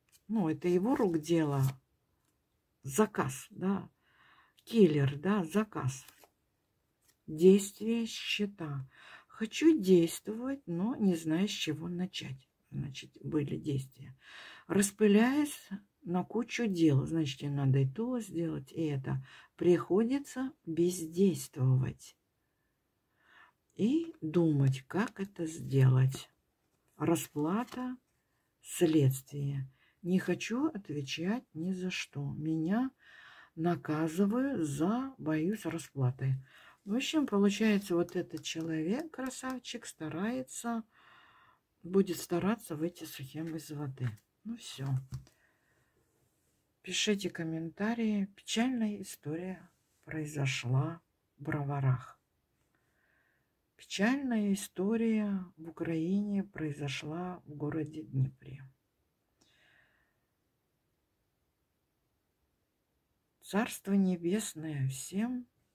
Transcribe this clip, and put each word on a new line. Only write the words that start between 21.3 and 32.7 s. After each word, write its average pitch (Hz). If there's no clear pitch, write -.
И 320
думать, 151
как 202
это 196
сделать. 131
Расплата, 185
следствие. 139
Не 180
хочу 214
отвечать 170
ни 170
за 185
что. 143
Меня 160